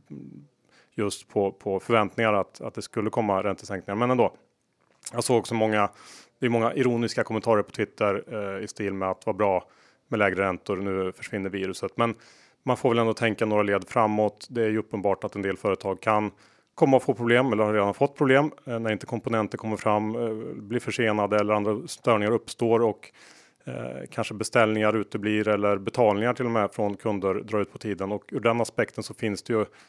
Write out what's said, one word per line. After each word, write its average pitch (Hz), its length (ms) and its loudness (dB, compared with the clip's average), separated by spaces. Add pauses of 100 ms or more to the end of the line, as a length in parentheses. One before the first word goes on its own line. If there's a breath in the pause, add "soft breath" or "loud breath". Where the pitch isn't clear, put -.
(960 soft breath)
just 101 340 -6
på, 98 220 0
på 98 280 -6
förväntningar 110 540 2
att, - 280 -2
att 131 120 -10
det 110 80 -12
skulle 107 280 -4
komma 101 340 0
räntesänkningar, 98 520 -6
men 123 160 2
ändå. 120 220 2 (800)
Jag 120 100 -2
såg 120 160 4
också 104 140 -6
många, 107 360 2 (500 loud breath)
det 135 60 0
är 123 40 2
många 117 240 2
ironiska 120 500 0
kommentarer 107 400 2
på - 80 -20
Twitter, 104 560 -2
eh, 101 360 -8
i 104 40 -10
stil 98 260 -6
med 95 160 -2
att - 160 -6
vad 107 100 -2
bra 98 280 2 (440 soft breath)
med 110 120 -2
lägre 98 240 2
räntor, 98 340 -2
nu 95 340 -4
försvinner 98 380 -8
viruset. 95 460 -6
Men 117 200 0 (480 soft breath)
man 123 140 0
får 131 120 2
väl 117 100 4
ändå 113 140 2
tänka 113 320 0
några 104 180 2
led 98 260 0
framåt. 107 600 0
Det 120 140 -2
är 110 60 2
ju 107 80 0
uppenbart 101 460 -2
att 104 120 -8
en 101 60 -6
del 98 160 -2
företag 95 440 -4
kan 107 300 2 (440 soft breath)
komma 135 220 6
att 120 60 2
få 127 100 2
problem, 120 400 2
eller 107 100 2
har 107 100 0
redan 101 200 4
fått 143 220 0
problem, 143 360 4 (140)
eh, 117 140 -6
när 113 120 -2
inte 104 140 -4
komponenter 110 520 -2
kommer 110 200 -6
fram, 107 380 0
eh, 117 180 -4 (220)
blir 110 240 -4
försenade 107 600 0
eller 104 140 2
andra 104 340 0
störningar 107 440 0
uppstår 117 500 0
och, - 300 -2 (540 soft breath)
eh, 127 80 -10 (360)
kanske 113 240 -6
beställningar 107 640 2
uteblir 107 520 -2
eller 101 300 2
betalningar 107 560 2
till 127 120 -4
och 117 60 -2
med 107 220 0
från 101 240 -4
kunder 98 360 -2
drar 107 260 -4
ut 98 120 -4
på - 60 -18
tiden. 98 340 -6
Och 104 200 -6
ur 139 80 -4
den 117 220 2
aspekten - 420 -4
så 107 100 -14
finns 104 300 -6
det 120 100 -4
ju 107 120 2 (240 soft breath)